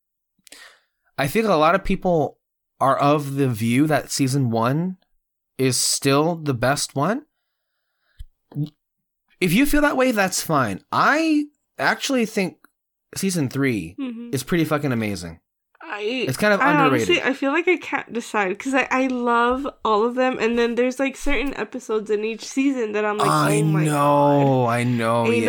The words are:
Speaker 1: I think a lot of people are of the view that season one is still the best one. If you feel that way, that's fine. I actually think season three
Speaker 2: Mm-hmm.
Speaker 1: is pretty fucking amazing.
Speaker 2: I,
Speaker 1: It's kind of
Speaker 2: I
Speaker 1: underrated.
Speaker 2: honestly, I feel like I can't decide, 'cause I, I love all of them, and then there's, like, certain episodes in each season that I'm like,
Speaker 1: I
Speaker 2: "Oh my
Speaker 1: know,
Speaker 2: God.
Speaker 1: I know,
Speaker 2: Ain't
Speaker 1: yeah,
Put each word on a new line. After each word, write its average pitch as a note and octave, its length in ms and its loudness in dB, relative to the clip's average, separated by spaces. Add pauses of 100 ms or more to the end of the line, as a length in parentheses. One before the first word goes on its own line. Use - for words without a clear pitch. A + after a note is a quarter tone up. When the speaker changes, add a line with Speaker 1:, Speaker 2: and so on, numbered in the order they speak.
(1200)
Speaker 1:
I C#3 100 -2
think A3 180 0
a G3 80 2
lot D#3 200 4
of F#3 100 -2
people F3+ 540 0 (420)
are C3 180 2
of C#3+ 380 0
the C#3 120 2
view A#2+ 380 2
that D3+ 240 -2
season C3+ 400 0
one C#3 460 0 (600)
is C3 200 0
still D3 560 0
the D3+ 180 -4
best B2+ 420 -2
one. F#3 300 -2 (2250)
If F3 120 2
you C4 140 4
feel D4 160 4
that C#4 140 2
way, B3+ 160 2
that's G3 300 0
fine. B2 480 0
I D4 560 2 (320)
actually A3 480 0
think F#3 300 -4 (600)
season F3 320 -2
three A2 520 -2
Speaker 2:
Mm-hmm. A#3+ 320 -10
Speaker 1:
is B2+ 100 -4
pretty E3+ 220 0
fucking D3 280 -2
amazing. F#2+ 480 -6 (420)
Speaker 2:
I, G#3 180 -12 (280)
Speaker 1:
It's C3 80 -4
kind G#3 160 2
of G3 80 2
Speaker 2:
I C#4 120 2
Speaker 1:
underrated. C4 360 2
Speaker 2:
honestly, F4 140 2
I C4 100 0
feel C4+ 200 -2
like E4 160 -2
I F4 80 4
can't - 360 -8
decide, G#3 460 -4
'cause C4+ 160 -6
I, B3+ 160 0
I C4 160 0
love B3 600 0 (180)
all G#3+ 200 2
of A#3+ 120 -2
them, B3+ 240 0
and A#3 180 0
then A#3 160 0
there's, B3 240 0
like, C4+ 180 -2
certain - 400 0
episodes A3 540 -6
in G#3+ 140 -2
each A3 200 -6
season B3+ 480 0
that G#3 120 -2
I'm G#3+ 140 -2
like, G3+ 120 0
Speaker 1:
I D3+ 300 2
Speaker 2:
"Oh D#3 40 2
my D#3 200 2
Speaker 1:
know, C#3+ 800 4
Speaker 2:
God. - 40 -
Speaker 1:
I A#2+ 140 0
know, A#2 420 2
Speaker 2:
Ain't A#3 180 2
Speaker 1:
yeah, - 40 2